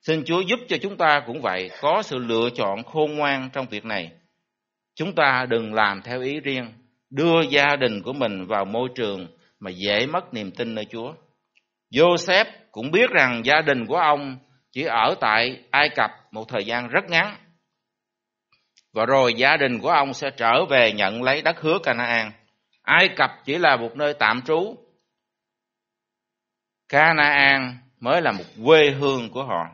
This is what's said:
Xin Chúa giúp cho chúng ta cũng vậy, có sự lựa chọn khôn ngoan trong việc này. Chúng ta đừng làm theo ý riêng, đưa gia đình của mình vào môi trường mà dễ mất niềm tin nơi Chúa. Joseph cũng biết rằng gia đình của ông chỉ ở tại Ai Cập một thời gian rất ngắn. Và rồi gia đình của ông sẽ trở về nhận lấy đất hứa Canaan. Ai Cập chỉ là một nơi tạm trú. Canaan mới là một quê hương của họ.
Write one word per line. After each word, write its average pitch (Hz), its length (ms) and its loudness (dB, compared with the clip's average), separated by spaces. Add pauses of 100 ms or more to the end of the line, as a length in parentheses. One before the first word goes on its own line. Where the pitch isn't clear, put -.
Xin 160 240 -2
Chúa 170 160 0
giúp 208 260 -2
cho 165 140 -4
chúng 196 160 -8
ta 151 280 2
cũng 123 160 -10
vậy, 92 280 -4 (120)
có 165 200 0
sự 147 160 -8
lựa 117 380 -2
chọn 107 280 -4
khôn 151 320 -4
ngoan 139 380 -4
trong 135 120 -6
việc 107 200 -12
này. 95 260 -8 (840)
Chúng 165 200 -8
ta 135 340 2
đừng 113 240 -2
làm 101 280 0
theo 123 200 -8
ý 139 180 -6
riêng, 131 340 -8 (360)
đưa 165 320 2
gia 143 340 2
đình 117 280 -2
của 120 100 -8
mình 107 320 -4
vào 98 200 -2
môi 117 300 -4
trường 101 320 -6 (320)
mà 98 120 -12
dễ 101 340 0
mất 170 280 -6
niềm 104 180 -8
tin 113 240 -8
nơi 107 160 -8
Chúa. 117 220 -10 (800)
Joseph 175 540 4 (260)
cũng 123 200 -8
biết 226 180 2
rằng 127 360 2
gia 151 160 4
đình 135 240 0
của 131 120 -2
ông 143 400 0 (340)
chỉ 131 120 -8
ở 117 360 0
tại 117 520 0
Ai 147 240 4
Cập 113 160 0 (200)
một 110 160 -12
thời 107 180 -4
gian 120 220 -6
rất 131 220 -2
ngắn. 180 260 0 (1600)
Và 107 120 0
rồi 127 280 2
gia 131 240 4
đình 127 220 0
của 127 100 -2
ông 143 240 2
sẽ 139 160 -6
trở 117 360 2
về 123 260 4
nhận 104 320 -2
lấy 139 180 0
đất 165 200 -2
hứa 160 220 0
Canaan. 117 480 -2 (500)
Ai 175 340 4
Cập 131 160 0 (140)
chỉ 143 120 -2
là 156 180 4
một 117 200 -6
nơi 147 180 -2
tạm 117 280 2
trú. 170 340 -2 (2250)
Canaan 143 880 4 (220)
mới 143 220 0
là 135 100 0
một 92 120 -6 (220)
quê 151 240 8
hương 135 400 -2
của 127 140 -8
họ. 90 300 -4